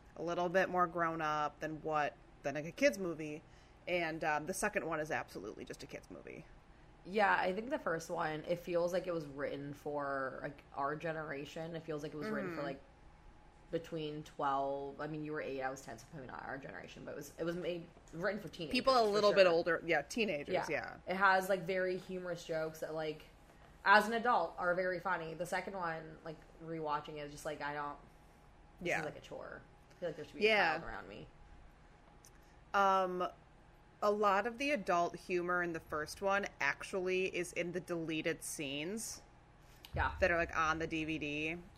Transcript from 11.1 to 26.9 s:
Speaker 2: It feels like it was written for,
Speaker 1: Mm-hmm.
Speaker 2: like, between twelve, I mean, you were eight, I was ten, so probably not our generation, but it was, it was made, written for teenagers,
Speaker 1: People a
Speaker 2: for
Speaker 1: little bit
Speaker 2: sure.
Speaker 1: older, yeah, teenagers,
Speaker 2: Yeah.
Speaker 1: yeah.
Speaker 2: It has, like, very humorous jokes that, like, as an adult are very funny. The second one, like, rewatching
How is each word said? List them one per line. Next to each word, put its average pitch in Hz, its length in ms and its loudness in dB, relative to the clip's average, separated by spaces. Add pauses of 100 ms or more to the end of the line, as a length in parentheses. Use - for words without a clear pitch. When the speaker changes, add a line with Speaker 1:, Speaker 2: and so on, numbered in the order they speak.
Speaker 2:
It 160 80 -8
feels 151 200 -4
like 147 100 -6
it 151 40 -8
was 151 120 -4
written 175 220 -2
for, 165 60 -6
Speaker 1:
Mm-hmm. 143 100 -4
Speaker 2:
like, 139 140 -6 (880)
between 156 520 -4
twelve, 139 800 0
I 151 60 -4
mean, 151 160 -6
you 151 80 -4
were 151 100 -4
eight, 131 220 -4
I 131 80 -2
was 139 100 -8
ten, 117 160 -12
so - 140 -18
probably 135 160 -12
not - 180 -10
our 131 140 -6
generation, - 440 -12
but - 80 -10
it - 60 -10
was, - 220 -12
it 165 40 -4
was 170 140 0
made, 170 300 -4 (260)
written 196 260 -2
for 170 100 -10
teenagers, 165 220 -8
Speaker 1:
People 254 240 6
a 233 80 8
Speaker 2:
for 208 60 4
Speaker 1:
little 202 240 6
bit 185 140 12
Speaker 2:
sure. 170 40 6
Speaker 1:
older, 165 320 4
yeah, 160 200 4
teenagers, 180 500 -2
Speaker 2:
Yeah. 170 160 2
Speaker 1:
yeah. 120 240 -2 (140)
Speaker 2:
It 180 80 0
has, 190 340 6
like, 185 160 2
very 185 320 0
humorous 180 480 -8
jokes 160 360 -4
that, 156 120 -4
like, 156 300 -4 (600)
as 208 240 10
an 233 60 0
adult 220 460 2
are 175 160 4
very 185 240 0
funny. 170 340 -2
The 165 140 -4
second 190 280 -4
one, 160 280 -4 (200)
like, 160 140 -10 (260)
rewatching 156 540 -4